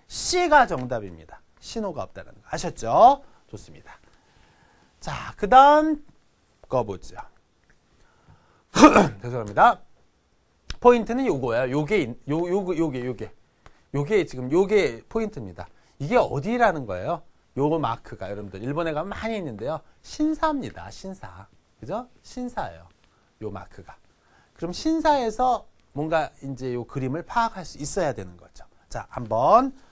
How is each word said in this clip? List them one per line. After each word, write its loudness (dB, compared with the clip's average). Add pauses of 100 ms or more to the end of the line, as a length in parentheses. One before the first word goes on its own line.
C가 4
정답입니다. -6 (180)
신호가 -8
없다라는 -18
거. -20
아셨죠? 4 (240)
좋습니다. -20 (1000)
자, -10
그다음 6 (640)
거 -2
보죠. -10 (1600)
<clears throat> 8
죄송합니다. 2 (960)
포인트는 4
요거예요. 0
요게 0
있-, -8
요, -2
요거, -2
요게, -2
요게. -10 (640)
요게 0
지금 -10
요게 2
포인트입니다. -8 (300)
이게 -2
어디라는 0
거예요? -6 (340)
요거 2
마크가 -6
여러분들 -10
일본에 -4
가면 -6
많이 -8
있는데요. -8 (200)
신사입니다. -4
신사. -16 (320)
그죠? -10 (140)
신사예요. -10 (540)
요 -8
마크가. -16 (560)
그럼 -8
신사에서 0 (280)
뭔가 -2 (140)
이제 -8
요 -6
그림을 -6
파악할 -4
수 -18
있어야 -2
되는 -14
거죠. -20 (240)
자, -10
한번 2 (180)